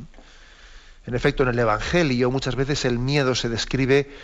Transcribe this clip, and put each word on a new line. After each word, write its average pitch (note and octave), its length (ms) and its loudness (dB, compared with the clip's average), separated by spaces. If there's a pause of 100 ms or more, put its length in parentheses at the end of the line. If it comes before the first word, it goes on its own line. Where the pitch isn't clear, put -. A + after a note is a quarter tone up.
(1040)
En A2+ 80 -8
efecto, C3+ 300 2
en B2+ 60 2
el A#2+ 100 0
Evangelio B2 720 2
muchas C3 240 -4
veces C3+ 300 -2
el A#2+ 120 0
miedo C3 380 0
se A#2+ 140 -2
describe C3 600 0 (140)